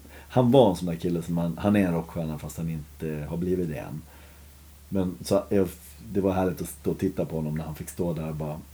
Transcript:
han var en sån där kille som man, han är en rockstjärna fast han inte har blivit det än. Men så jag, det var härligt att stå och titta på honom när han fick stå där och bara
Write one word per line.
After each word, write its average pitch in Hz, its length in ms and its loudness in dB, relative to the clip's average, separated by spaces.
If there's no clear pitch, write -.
han 123 220 4
var 127 180 10
en 87 60 2
sån 87 100 -4
där 85 100 -2
kille 87 260 0
som 85 140 -2
man, 85 260 0
han 104 140 6
är 98 120 6
en 85 60 2
rockstjärna 82 460 -4
fast - 180 -12
han 82 120 -4
inte 78 600 -6
har 82 80 -4
blivit 90 320 0
det 73 80 -6
än. 69 240 -10
Men 90 340 0
så 98 260 2
jag, 98 180 4
det 101 80 2
var 95 120 4
härligt 92 280 0
att 85 80 -6
stå - 220 -4
och 82 60 -4
titta - 280 -2
på 78 100 -6
honom 78 220 -4
när 78 60 -4
han 76 120 -10
fick 85 140 -12
stå 87 240 -2
där 80 160 -6
och 78 60 -6
bara 76 240 -6